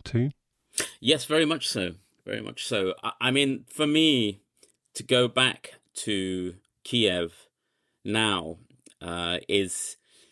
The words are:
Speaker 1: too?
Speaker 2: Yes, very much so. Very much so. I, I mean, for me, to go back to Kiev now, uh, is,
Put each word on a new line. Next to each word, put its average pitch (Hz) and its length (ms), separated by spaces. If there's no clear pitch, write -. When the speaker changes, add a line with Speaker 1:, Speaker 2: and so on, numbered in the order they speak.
Speaker 1:
too? 123 260
Speaker 2:
Yes, 147 240
very 156 200
much 151 240
so. 92 260
Very 110 180
much - 220
so. 95 380
I, 107 180
I 123 120
mean, 139 340
for 151 220
me, 139 540
to - 80
go 123 240
back - 540
to 92 600
Kiev 92 640
now, 98 540
uh, 87 380
is, - 480